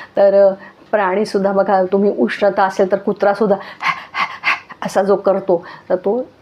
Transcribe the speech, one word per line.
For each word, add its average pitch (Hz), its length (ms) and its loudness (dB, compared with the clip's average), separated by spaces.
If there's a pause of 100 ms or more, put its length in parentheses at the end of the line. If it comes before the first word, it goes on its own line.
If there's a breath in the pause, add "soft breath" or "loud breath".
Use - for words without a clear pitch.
(180 loud breath)
तर, 196 300 6
अ, 190 60 2 (380 loud breath)
प्राणीसुद्धा 202 600 0
बघा, 196 320 2
तुम्ही 196 340 2
उष्णता 202 460 0
असेल 190 280 0
तर 208 60 0
कुत्रासुद्धा 202 580 0 (1300 loud breath)
असा 190 180 0
जो 196 120 2
करतो, 190 500 0 (240 loud breath)
तर 185 60 0
तो 202 320 -4 (140)